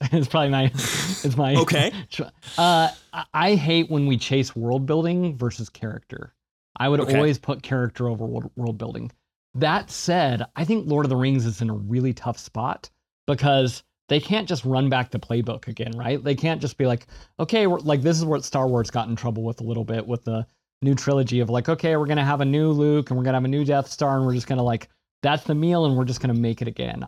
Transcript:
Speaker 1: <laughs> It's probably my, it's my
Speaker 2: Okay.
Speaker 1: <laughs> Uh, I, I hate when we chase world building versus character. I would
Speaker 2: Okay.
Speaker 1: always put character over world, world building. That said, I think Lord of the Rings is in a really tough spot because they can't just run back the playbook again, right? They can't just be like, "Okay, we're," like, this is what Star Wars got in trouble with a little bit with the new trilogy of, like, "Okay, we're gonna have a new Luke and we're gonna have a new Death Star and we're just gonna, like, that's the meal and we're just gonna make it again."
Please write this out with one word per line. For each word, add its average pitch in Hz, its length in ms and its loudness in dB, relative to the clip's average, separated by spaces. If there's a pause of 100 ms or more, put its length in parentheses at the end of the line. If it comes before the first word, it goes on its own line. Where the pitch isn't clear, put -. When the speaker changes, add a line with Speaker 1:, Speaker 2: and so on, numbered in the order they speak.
Speaker 1:
<laughs> 127 80 -2
It's 151 140 2
probably 151 220 2
my, 135 160 2
it's 135 720 -2
my 135 180 2
Speaker 2:
Okay. 151 380 2 (260)
Speaker 1:
<laughs> - 400 -12
Uh, 165 300 4 (240)
I, 160 200 -8
I 180 220 2
hate 165 360 2
when 143 160 2
we 135 100 2
chase 135 400 -2
world 123 300 -2
building 165 500 0
versus 117 320 -4
character. - 640 -12 (460)
I 127 100 2
would 143 120 4
Speaker 2:
Okay. 135 160 0
Speaker 1:
always 147 220 4
put 127 240 -6
character 123 460 -2
over 113 160 -4
world, 120 320 -6
world 117 220 -4
building. 113 320 -8 (440)
That 156 360 0
said, 139 540 0 (120)
I 160 80 -2
think 202 220 0
Lord 147 200 2
of 131 40 0
the 131 60 2
Rings 131 300 2
is 113 160 -4
in 113 80 0
a 110 40 -4
really 120 380 -2
tough 120 260 -6
spot - 520 -8 (360)
because 135 560 2 (260)
they 151 120 2
can't 202 280 -2
just 160 160 -4
run 131 240 2
back 127 220 0
the 113 80 -6
playbook 117 480 -4
again, 113 300 -8
right? 120 260 -4
They 139 120 0
can't 160 260 -2
just 139 180 -6
be 135 80 2
like, 120 200 0 (340)
"Okay, 208 260 2
we're," 175 140 2
like, 147 220 2
this 160 160 2
is 165 60 0
what 147 200 0
Star 131 240 0
Wars 120 220 0
got 113 180 -4
in 117 80 -2
trouble 113 260 -4
with 113 180 -6
a 117 40 -8
little 113 200 -4
bit 113 220 -4
with 117 180 -4
the 113 220 -4 (360)
new 139 120 4
trilogy 131 460 0
of, 113 100 0
like, 120 180 0
"Okay, 160 280 2
we're 151 100 0
gonna 147 180 2
have 143 180 2
a - 20 2
new 151 260 4
Luke 147 400 2
and 127 80 0
we're 123 60 0
gonna 131 140 2
have 127 60 0
a 131 40 0
new 143 160 0
Death 139 260 0
Star 139 280 0
and 131 80 2
we're 127 80 2
just 123 120 -2
gonna, 127 160 0
like, 117 260 0 (340)
that's 143 220 2
the 156 100 0
meal 165 320 2
and 135 100 4
we're 127 80 2
just 123 160 -4
gonna 123 140 0
make 117 280 0
it 117 60 -4
again." 120 400 -8